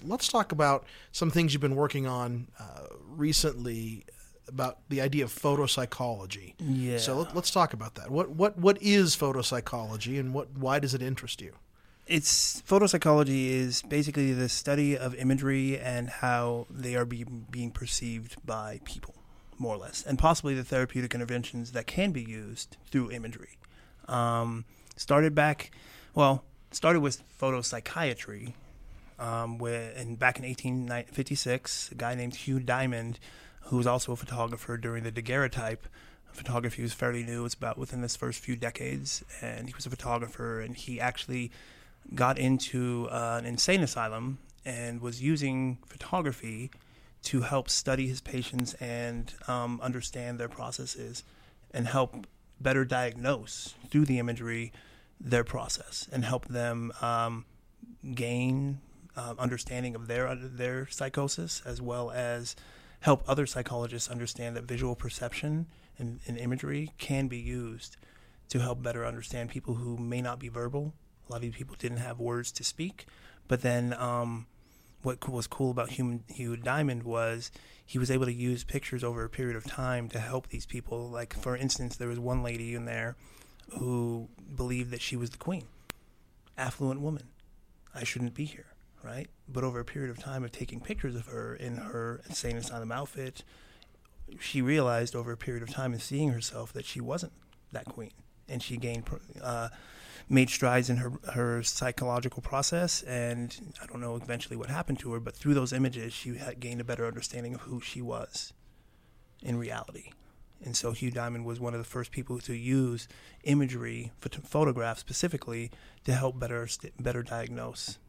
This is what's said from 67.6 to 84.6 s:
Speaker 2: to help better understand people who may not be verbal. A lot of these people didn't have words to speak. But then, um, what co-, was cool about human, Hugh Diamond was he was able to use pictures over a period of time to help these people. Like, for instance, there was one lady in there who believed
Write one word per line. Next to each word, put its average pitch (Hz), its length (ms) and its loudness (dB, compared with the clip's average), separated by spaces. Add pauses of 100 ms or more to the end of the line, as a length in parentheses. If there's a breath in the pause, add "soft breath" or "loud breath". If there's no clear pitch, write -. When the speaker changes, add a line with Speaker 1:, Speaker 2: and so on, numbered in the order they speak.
Speaker 2:
to 127 100 2
help 123 220 0
better 120 240 -2
understand 117 460 -6
people 120 240 -4
who 120 200 -4
may 120 240 -2
not 123 200 -2
be 127 100 -10
verbal. 135 460 -4 (340)
A 123 40 -8
lot - 20 -6
of 117 80 -4
these 120 100 -4
people 131 240 -10
didn't 120 220 -2
have 123 200 -6
words 120 340 -2
to - 100 -8
speak. - 420 -4 (420 loud breath)
But 127 140 2
then, 120 320 2
um, 120 540 -2 (560 soft breath)
what 127 160 -2
co-, 135 140 -4
was 120 120 -2
cool - 240 0
about 120 220 0
human, 120 360 -2
Hugh 117 300 -6
Diamond 123 460 2
was 117 480 0 (340 loud breath)
he - 120 -4
was 127 140 2
able 131 140 6
to 123 80 0
use 123 320 0
pictures 131 360 -4
over 120 220 -2
a 110 60 -4
period 123 260 -4
of 110 80 -6
time 123 460 -2
to 120 100 -4
help 127 300 -4
these 117 160 -8
people. 120 440 -6
Like, 120 240 -8
for 127 220 -2
instance, 127 400 0
there 120 140 -4
was 120 100 -2
one 123 240 0
lady 117 320 -4
in 117 80 -4
there 117 320 -4 (600 loud breath)
who 120 500 -2 (260)
believed 123 380 -2